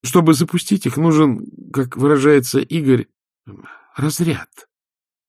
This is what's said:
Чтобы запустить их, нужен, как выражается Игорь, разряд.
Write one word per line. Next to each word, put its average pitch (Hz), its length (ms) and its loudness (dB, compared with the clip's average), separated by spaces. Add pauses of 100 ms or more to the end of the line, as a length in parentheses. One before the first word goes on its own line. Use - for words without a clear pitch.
Чтобы 160 320 2
запустить 170 520 -4
их, 123 100 -4
нужен, 151 500 0 (260)
как 127 240 -6
выражается 139 640 2
Игорь, 135 480 0 (880)
разряд. - 720 -6 (600)